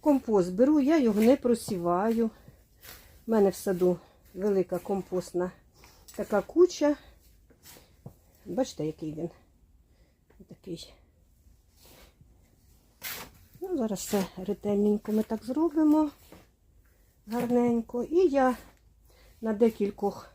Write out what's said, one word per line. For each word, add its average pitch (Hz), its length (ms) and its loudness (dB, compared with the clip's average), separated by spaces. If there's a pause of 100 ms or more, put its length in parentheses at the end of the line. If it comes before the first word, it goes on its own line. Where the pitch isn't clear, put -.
Компост 220 460 2
беру, 262 280 4
я 294 180 4
його 220 220 2
не 240 160 6
просіваю. 220 920 -2 (960)
У 226 40 -6
мене 208 200 4
в 190 40 -8
саду 180 440 0 (360)
велика 185 440 -2
компостна 180 720 -6 (680)
така 202 260 -2
куча. 302 540 2 (1500)
Бачите, 185 420 -6
який 156 260 -10
він 160 180 -8 (1160)
такий. - 460 -16 (2750)
Ну, 370 180 -4
зараз 214 200 -2
все 190 280 -4 (100)
ретельненько 208 760 -2
ми 214 100 0
так 220 220 -6
зробимо. 302 680 2 (1160)
Гарненько. 240 760 -2
І 349 240 2
я 262 280 2 (840)
на 220 120 -4
декількох 202 840 -2